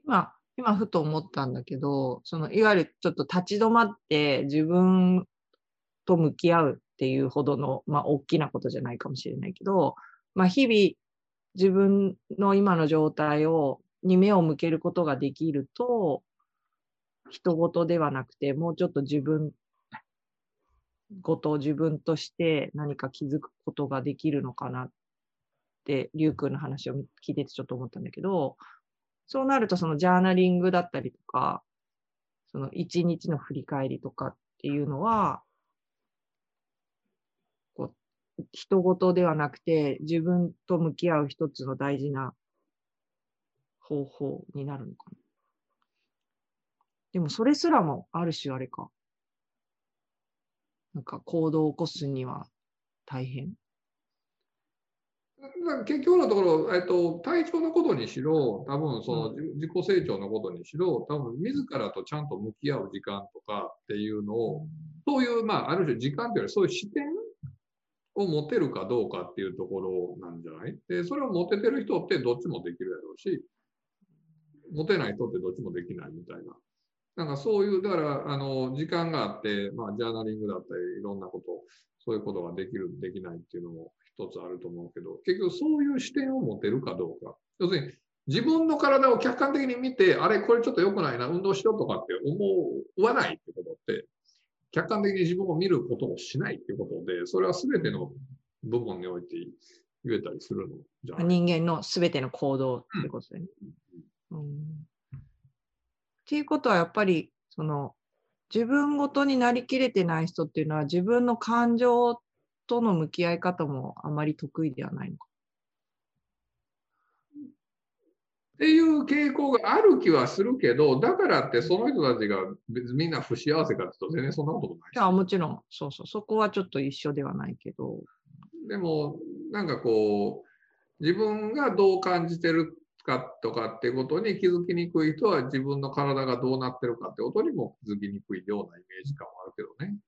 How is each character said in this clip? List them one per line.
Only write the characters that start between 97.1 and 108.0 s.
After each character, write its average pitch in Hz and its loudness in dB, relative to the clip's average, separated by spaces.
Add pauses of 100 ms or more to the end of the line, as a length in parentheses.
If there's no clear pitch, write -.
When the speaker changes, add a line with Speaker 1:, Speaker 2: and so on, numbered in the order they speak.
Speaker 2:
そ - 0
れ - 2
は 180 0
全 254 0
て 113 0
の 92 -6 (520)
部 117 -2
門 95 -8
に 90 -8
お 90 -8
い 87 -10
て 87 -14 (640)
言 117 -2
え 101 -2
た - -10
り - -12
す - -10
る 98 -6
の - -14 (280)
じ 127 -12
ゃ - -10
な 175 -2
い？ - 2
Speaker 1:
人 175 4
間 170 2
の 160 -2
全 175 0
て 143 -2
の 127 -6
行 135 -2
動 127 -2
っ - -8
て 175 -6
こ 120 -10
と - -20
だ - -18
よ 170 -10
ね。 185 -16 (800)
Speaker 2:
う 170 -12
ん。 - -10
Speaker 1:
う 151 -10
ん。 147 -10 (1800)
っ - -
て 294 -2
い 302 0
う 294 -4
こ 302 0
と 262 2
は 202 6
や 170 4
っ 165 -6
ぱ 214 2
り、 180 2 (200)
そ - -8
の、 143 -4 (600)